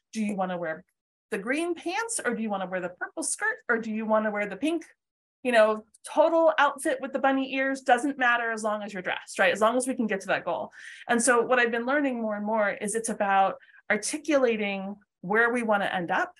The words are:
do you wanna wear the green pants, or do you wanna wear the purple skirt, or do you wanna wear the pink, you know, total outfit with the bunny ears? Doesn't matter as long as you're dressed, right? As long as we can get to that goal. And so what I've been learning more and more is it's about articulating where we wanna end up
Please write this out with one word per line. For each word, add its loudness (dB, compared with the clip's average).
do -4
you -2
wanna -2
wear -6
the -4
green -2
pants, -4
or -2
do -4
you -2
wanna -4
wear -4
the -6
purple -10
skirt, -4
or 2
do -6
you -4
wanna 2
wear -4
the -8
pink, -2
you -2
know, 4
total 4
outfit 2
with -8
the -2
bunny 0
ears? -2
Doesn't 2
matter 2
as -6
long -2
as -10
you're -8
dressed, -8
right? 6
As 0
long 4
as -2
we -2
can 0
get -2
to -12
that 0
goal. -4
And 2
so 4
what 2
I've 4
been -2
learning 0
more -4
and -6
more 2
is -4
it's -4
about 2
articulating 0
where 2
we 0
wanna 2
end -2
up 0